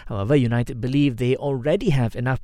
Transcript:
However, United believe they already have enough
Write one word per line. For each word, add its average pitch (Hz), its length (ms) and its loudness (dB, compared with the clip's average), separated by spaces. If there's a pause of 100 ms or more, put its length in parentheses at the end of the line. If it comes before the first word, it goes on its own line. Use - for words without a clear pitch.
However, 104 280 0
United 120 460 2
believe 131 380 0
they 127 180 0
already 143 540 -2
have 123 260 2
enough 123 280 -2